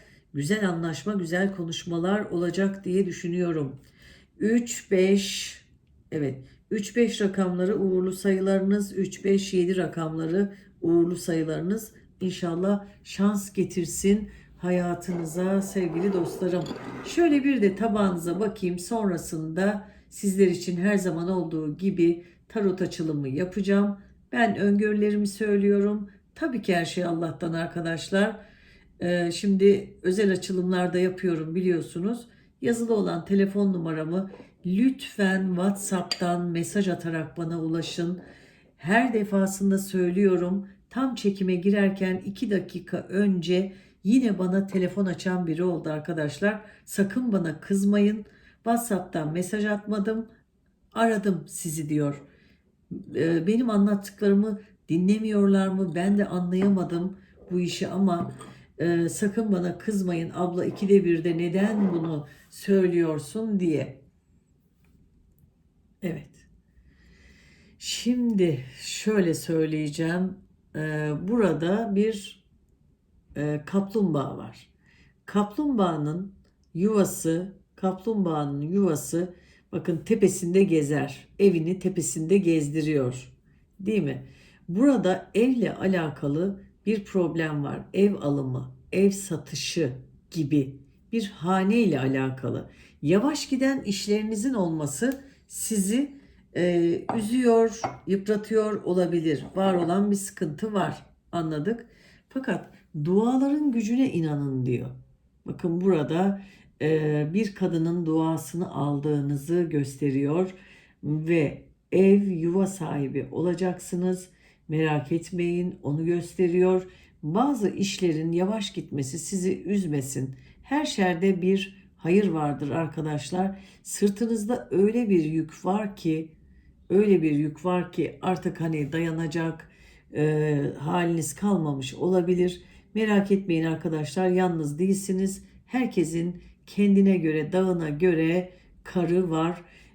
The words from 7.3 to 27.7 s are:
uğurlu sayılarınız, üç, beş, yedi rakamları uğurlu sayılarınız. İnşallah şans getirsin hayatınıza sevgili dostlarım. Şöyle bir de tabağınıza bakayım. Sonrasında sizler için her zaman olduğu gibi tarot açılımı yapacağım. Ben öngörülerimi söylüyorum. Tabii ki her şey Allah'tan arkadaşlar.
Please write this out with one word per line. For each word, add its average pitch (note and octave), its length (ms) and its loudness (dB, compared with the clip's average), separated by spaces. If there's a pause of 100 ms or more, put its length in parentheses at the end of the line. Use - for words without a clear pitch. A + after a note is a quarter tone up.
uğurlu F#3 320 2
sayılarınız, G3 840 0
üç, - 260 -4
beş, G3 300 2
yedi F3+ 220 2
rakamları D#3+ 760 -2 (280)
uğurlu E3+ 360 2
sayılarınız. D#3+ 760 -2 (280)
İnşallah F#3 640 -2 (180)
şans G3+ 480 0
getirsin F#3+ 760 0 (280)
hayatınıza F3+ 1040 -2
sevgili F3+ 500 -2
dostlarım. F3 520 -2 (420)
Şöyle D4 380 4
bir C4 180 2
de F#3+ 140 4
tabağınıza F#3+ 640 0
bakayım. F#3 380 -2
Sonrasında F#3 1120 -2 (220)
sizler G3 360 2
için F3 300 0
her G3 220 2
zaman F3 300 -2
olduğu D#3+ 480 -4
gibi E3+ 480 2 (240)
tarot G3 340 0
açılımı D3+ 460 -4
yapacağım. G3 680 0 (340)
Ben A#3 240 2
öngörülerimi G#3 680 2
söylüyorum. G3+ 840 2 (260)
Tabii B3+ 280 -4
ki F3+ 140 0
her E3 80 0
şey F3+ 200 -4
Allah'tan E3 480 -4
arkadaşlar. E3 840 -2 (640)